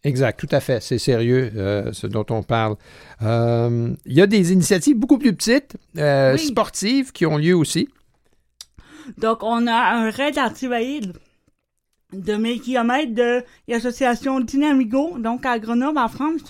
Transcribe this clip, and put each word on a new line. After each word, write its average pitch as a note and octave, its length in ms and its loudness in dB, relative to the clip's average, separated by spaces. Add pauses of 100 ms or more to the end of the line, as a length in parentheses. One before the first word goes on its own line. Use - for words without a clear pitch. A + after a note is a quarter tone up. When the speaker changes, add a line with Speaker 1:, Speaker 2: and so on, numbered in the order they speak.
Speaker 1:
Exact, C3 360 0
tout - 100 -10
à C#3 100 2
fait. B2+ 220 -2
C'est C3 160 -4
sérieux, A#2+ 580 2
euh, G2+ 380 -2
ce - 140 -10
dont G#2+ 240 -4
on A2 100 -2
parle. A2 340 -2 (460)
Euh, A#2 720 0 (140)
il B2+ 60 -6
y D#3 100 8
a - 20 10
des G3 260 2
initiatives F#3+ 460 4
beaucoup C4+ 220 4
plus A#3 160 2
petites, B3+ 420 -2 (220)
euh, C#3 340 4
Speaker 2:
Oui. D4+ 60 2
Speaker 1:
sportives B3+ 720 -2
qui E3+ 160 0
ont D3+ 100 0
lieu E3 180 4
aussi. E3 320 0 (1300)
Speaker 2:
Donc, A3 260 -2
on A#3 240 0
a A#3 280 2
un A3+ 140 0
raid C#4 300 -2
anti-valide A#3+ 720 -4 (1000)
de G3 220 -4
mille A3+ 260 -2
kilomètres B3 520 -2
de A#3+ 300 0 (240)
l'association A#3+ 720 -2
Dynamigo, C4+ 800 0
donc A#3 260 -4
à A#3+ 140 0
Grenoble, A#3+ 380 -2
en A#3+ 100 2
France C#4+ 420 -4